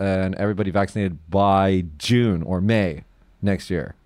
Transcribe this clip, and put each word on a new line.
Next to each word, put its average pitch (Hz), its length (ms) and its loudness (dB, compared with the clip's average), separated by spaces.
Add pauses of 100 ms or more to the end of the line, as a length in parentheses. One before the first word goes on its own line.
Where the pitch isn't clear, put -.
and 95 360 0
everybody 101 360 -2
vaccinated 98 460 -2 (120)
by 98 540 4 (140)
June 113 440 2
or 90 180 -2
May 98 440 0 (380)
next 98 280 -2
year. 85 240 -6 (120)